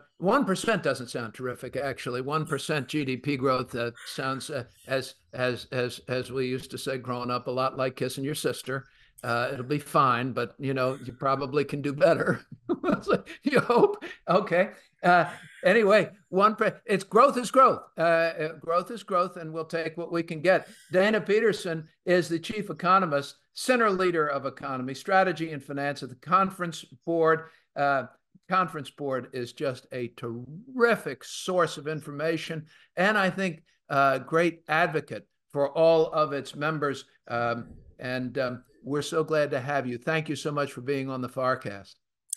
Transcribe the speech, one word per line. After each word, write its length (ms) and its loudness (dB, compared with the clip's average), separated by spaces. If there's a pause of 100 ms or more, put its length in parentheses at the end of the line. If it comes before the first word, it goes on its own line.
(160)
one 280 2
percent 380 0
doesn't 280 -2
sound 220 -8
terrific, 440 -8
actually. 460 -4
One 220 -2
percent 440 -4
G 160 -2
D 120 -2
P 200 -4
growth, 400 0
uh, 160 -4 (140)
sounds, 440 -6
uh, 140 -6 (240)
as, 260 -4 (180)
as, 380 -2
as, 380 -4
as 240 -4
we 140 -2
used 260 -6
to 60 -10
say 200 -4
growing 320 -6
up, 160 -2
a 60 -4
lot 240 0
like 180 -2
kissing 300 -4
your 100 -4
sister. 520 -4 (360)
Uh, 300 0
it'll 120 -8
be 140 -2
fine, 540 2
but, 260 -4
you 160 -4
know, 300 0
you 80 -10
probably 520 0
can 160 -4
do 120 -4
better. 520 2 (240)
<laughs> 160 -2 (580)
You 180 2
hope. 440 4 (240)
Okay. 420 2 (320)
Uh, 240 6 (380)
anyway, 460 6 (200)
one 260 4
pre-, 140 0 (160)
it's 180 0
growth 320 6
is 140 -4
growth. 320 6 (140)
Uh, 40 -4
uh, 600 2
growth 300 -2
is 120 -10
growth, 340 -2
and 160 -10
we'll 120 -6
take 320 -4
what 160 -8
we 100 0
can 180 -8
get. 280 4 (240)
Dana 280 4
Peterson 680 0 (200)
is 220 4
the 100 -2
chief 320 -6
economist, 680 2 (180)
center 360 2
leader 360 2
of 200 -4
economy, 480 -6
strategy, 580 0
and 100 -8
finance 400 -4
at 60 -8
the 80 -16
Conference 680 0 (200)
Board. 460 2 (260)
Uh, 280 2 (440)
Conference 420 -2
Board 420 -4
is 200 -8
just 400 -6
a 240 -6
terrific 1080 -2
source 520 -2
of 100 -14
information, 800 -6 (300)
and 220 2
I 120 2
think 320 -4 (260)
a 360 4
great 440 0
advocate 600 -2 (240)
for 180 0
all 420 6
of 200 2
its 240 -6
members. 480 -2 (240)
Um, 460 -4 (240)
and, 400 -6
um, 260 -4 (200)
we're 180 -2
so 200 0
glad 280 0
to 100 -2
have 260 -2
you. 120 -4
Thank 300 -2
you 80 -4
so 140 -6
much 220 -2
for 80 -12
being 300 -2
on 100 -6
the 80 -6
Farcast. 680 -4 (400)